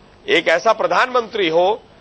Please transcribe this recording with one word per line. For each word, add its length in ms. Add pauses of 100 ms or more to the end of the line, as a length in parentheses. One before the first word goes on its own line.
(280)
एक 200
ऐसा 240
प्रधानमंत्री 760
हो 340 (180)